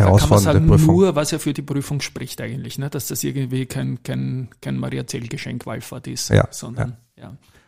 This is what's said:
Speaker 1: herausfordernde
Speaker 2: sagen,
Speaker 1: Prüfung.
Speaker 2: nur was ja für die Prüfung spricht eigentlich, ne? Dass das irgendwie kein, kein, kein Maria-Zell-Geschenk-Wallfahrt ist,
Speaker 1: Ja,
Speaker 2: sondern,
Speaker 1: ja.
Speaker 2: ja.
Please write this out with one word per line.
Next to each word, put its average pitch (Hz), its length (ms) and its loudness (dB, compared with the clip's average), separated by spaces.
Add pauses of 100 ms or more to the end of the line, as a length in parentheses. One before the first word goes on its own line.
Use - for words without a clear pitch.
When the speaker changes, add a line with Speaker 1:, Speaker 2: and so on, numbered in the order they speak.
Speaker 1:
herausfordernde 104 460 6
Speaker 2:
sagen, 160 140 4
Speaker 1:
Prüfung. 156 300 8
Speaker 2:
nur 185 180 4
was 147 160 -2
ja 156 80 -2
für 147 140 -2
die 151 80 -6
Prüfung 139 400 -4
spricht - 400 -10
eigentlich, 120 360 -10
ne? 139 120 -6
Dass - 180 -8
das - 160 -6
irgendwie 131 440 -4
kein, 131 360 -6
kein, 131 460 -6 (100)
kein 135 200 -6
Maria-Zell-Geschenk-Wallfahrt 127 1300 -10
ist, 123 220 -8
Speaker 1:
Ja, - 220 6
Speaker 2:
sondern, 117 460 -8 (180)
Speaker 1:
ja. - 100 -20
Speaker 2:
ja. 135 120 -20 (300)